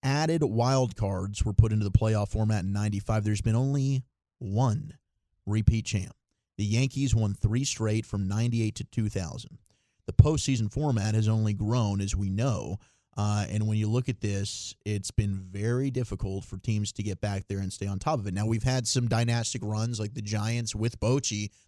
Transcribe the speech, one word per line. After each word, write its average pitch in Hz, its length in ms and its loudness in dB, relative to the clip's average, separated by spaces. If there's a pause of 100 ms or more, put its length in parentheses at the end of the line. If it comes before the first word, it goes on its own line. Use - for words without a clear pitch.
added 156 380 2
wild 123 540 2
cards 98 480 -2
were 107 80 0
put 107 180 6
into 107 140 2
the 101 60 -2
playoff 107 380 4
format 107 360 0
in 98 80 -2
ninety-five, 104 500 0
there's 107 180 0
been 110 140 2
only 135 480 2 (380)
one 104 580 0 (480)
repeat 110 380 4
champ. - 300 -4 (440)
The 107 60 0
Yankees 127 500 2
won 107 200 2
three 110 280 0
straight 110 420 0
from 98 220 -2
ninety-eight 113 500 0
to - 80 -8
two 107 240 -2
thousand. - 500 -8 (480)
The - 60 -6
postseason 135 600 6
format 113 420 0
has 110 140 2
only 110 260 2
grown, 104 460 0
as 98 160 -4
we 98 120 -2
know, 104 520 -2 (360)
uh, 104 320 0
and 107 200 -2
when 107 100 0
you 107 100 0
look 123 200 0
at 123 120 -4
this, 98 540 -6 (100)
it's 104 280 -4
been 101 260 0
very 110 540 -2
difficult 98 520 -4
for - 140 -12
teams 104 360 -2
to 107 100 -4
get 101 160 -4
back 98 260 -4
there 98 140 -4
and 95 120 -4
stay - 140 -6
on 98 140 -4
top 151 180 0
of 101 80 -4
it. 95 80 -4
Now, 101 100 -2
we've 113 200 0
had 127 240 0
some 123 180 0
dynastic 117 580 0
runs 107 360 -2
like 104 120 -4
the 135 80 -8
Giants 110 540 -2
with 110 240 -2
Bochy. 110 520 0 (180)